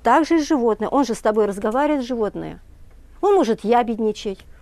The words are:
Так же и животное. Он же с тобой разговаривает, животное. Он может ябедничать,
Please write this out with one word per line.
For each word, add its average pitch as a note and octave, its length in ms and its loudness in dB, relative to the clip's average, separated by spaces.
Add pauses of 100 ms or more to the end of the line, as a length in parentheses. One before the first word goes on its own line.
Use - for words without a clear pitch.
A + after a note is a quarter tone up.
Так C#4+ 240 2
же E4+ 100 2
и D#4 60 2
животное. A#3 460 0
Он C#4 160 2
же A3 100 -2
с - 40 -10
тобой G#3+ 280 0
разговаривает, A#3+ 580 -2
животное. G3 560 -6 (600)
Он G4+ 140 2
может A#3 300 0
ябедничать, A3 720 -2 (240)